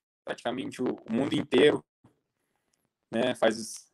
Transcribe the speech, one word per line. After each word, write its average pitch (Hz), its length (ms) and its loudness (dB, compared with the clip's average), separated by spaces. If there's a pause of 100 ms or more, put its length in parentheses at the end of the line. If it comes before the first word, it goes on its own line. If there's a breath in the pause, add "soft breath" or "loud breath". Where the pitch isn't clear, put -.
(240)
praticamente - 580 -6
o, 123 40 0 (200)
o 110 60 -8
mundo 131 220 -2
inteiro, - 500 4 (1300)
né? 120 220 0
Faz 113 260 0
as, - 340 -14